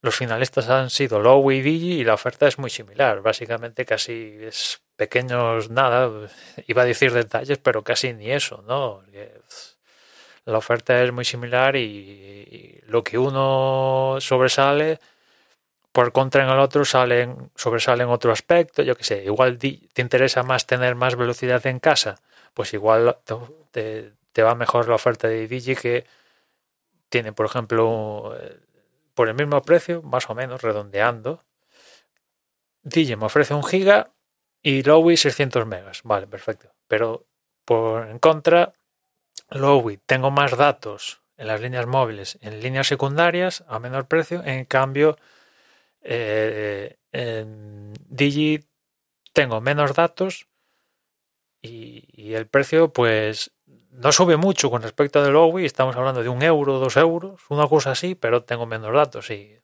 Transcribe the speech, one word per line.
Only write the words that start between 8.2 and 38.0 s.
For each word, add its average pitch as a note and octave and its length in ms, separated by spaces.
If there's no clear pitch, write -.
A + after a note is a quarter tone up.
eso, C3+ 380
¿no? A#2 340
Porque, G#2 420
pff, - 280
la A2 140
oferta A#2+ 440
es B2 80
muy B2 140
similar B2 500
y, C3+ 60
y G2+ 1040
lo A2+ 160
que A2+ 160
uno C3+ 1000
sobresale, C#3+ 800
por A#2+ 220
contra C3+ 320
en C3 60
el C3+ 100
otro C#3 240
salen, B2+ 720
sobresale A#2+ 480
en A#2+ 60
otro A#2+ 200
aspecto, E3+ 540
yo B2+ 120
qué - 60
sé, G2 220
igual A#2+ 340
Di-, C3+ 340
te B2+ 100
interesa B2+ 420
más B2+ 200
tener B2+ 300
más B2 220
velocidad B2 500
en B2+ 140
casa, - 400
pues - 180
igual A2+ 520
te, A2 100
te, A2 400
te A2+ 140
va A2+ 100
mejor A#2 320
la A#2 80
oferta A2+ 320
de A2+ 220
Digi B2+ 260
que A#2+ 320
tiene, A2 240
por G#2+ 140
ejemplo, A2 920
eh, - 200
por A#2+ 140
el A2 60
mismo C#3+ 280
precio, E3+ 400
más B2 280
o A2 60
menos, B2+ 260
redondeando, A2 800
Digi C#3 340
me A2 100
ofrece D3 260
un D3 120
giga F#3+ 480
y C3+ 220
Lowy D#3+ 320
seiscientos B2+ 500
megas. F#2+ 380
Vale, G2+ 240
perfecto. - 420
Pero A2+ 400
por, A2+ 420